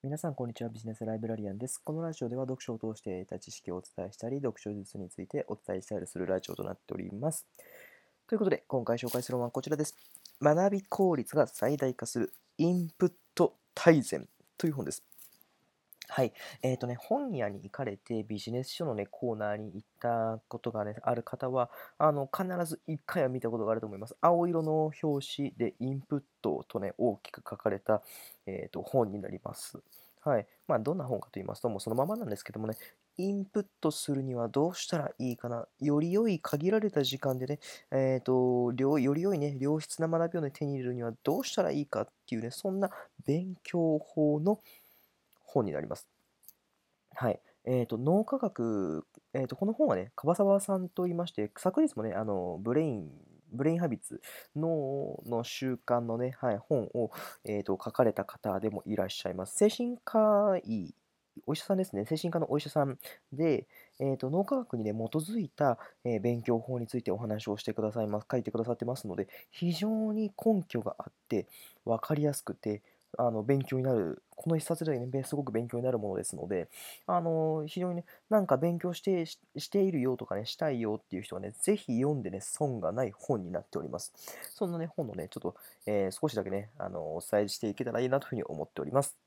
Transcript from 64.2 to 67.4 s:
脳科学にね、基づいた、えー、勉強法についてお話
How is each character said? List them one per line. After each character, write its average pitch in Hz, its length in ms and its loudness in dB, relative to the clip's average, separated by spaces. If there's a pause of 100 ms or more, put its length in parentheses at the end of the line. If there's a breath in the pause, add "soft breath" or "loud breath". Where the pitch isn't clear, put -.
脳 175 140 2
科 269 140 0
学 233 200 -4
に 113 60 -2
ね、 107 80 0
基 104 40 -2 (220)
づ 190 220 -2
い 160 100 -2
た、 135 280 4 (260 loud breath)
え 120 140 0
ー、 98 40 0
勉 120 200 2
強 117 180 2
法 123 200 -4
に 113 80 -4
つ 127 100 -4
い 117 60 -4
て 101 80 0
お 95 60 0
話 107 300 -4